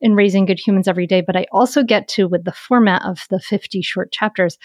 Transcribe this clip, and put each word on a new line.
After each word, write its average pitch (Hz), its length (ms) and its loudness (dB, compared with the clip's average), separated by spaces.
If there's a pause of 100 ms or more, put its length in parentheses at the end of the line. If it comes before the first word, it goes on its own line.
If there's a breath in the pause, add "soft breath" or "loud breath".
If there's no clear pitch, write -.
in 220 140 4
Raising 196 300 4
Good 185 140 0
Humans 196 280 0
Every 180 180 -2
Day, 185 160 0
but 175 140 -4
I 185 160 0
also 254 320 2
get 214 260 0
to, 190 180 0
with 170 180 -2
the 180 80 -6
format 220 520 2
of 180 240 -8
the 190 100 -2
fifty - 420 -6
short - 300 -6
chapters, 190 540 -2